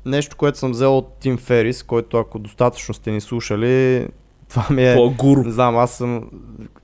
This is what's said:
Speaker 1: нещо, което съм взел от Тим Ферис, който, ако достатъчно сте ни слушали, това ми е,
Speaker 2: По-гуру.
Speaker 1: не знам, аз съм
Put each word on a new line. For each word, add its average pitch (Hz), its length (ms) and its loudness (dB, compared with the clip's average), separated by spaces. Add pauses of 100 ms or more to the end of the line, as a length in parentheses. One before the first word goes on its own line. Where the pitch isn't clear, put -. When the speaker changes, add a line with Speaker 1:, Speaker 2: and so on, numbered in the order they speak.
Speaker 1:
нещо, 143 320 -4
което 143 200 0
съм 131 140 -4
взел 131 260 2
от 131 220 -4
Тим 127 180 -2
Ферис, 120 460 0
който, 117 340 -2
ако 110 220 -4
достатъчно 120 540 -4
сте - 180 -8
ни 107 100 -4
слушали, 123 840 0 (420)
това 104 200 -2
ми 127 220 4
е, 123 40 6
Speaker 2:
По-гуру. 127 480 4
Speaker 1:
не 113 80 -4
знам, 117 260 2
аз 120 200 2
съм 120 320 -6 (540)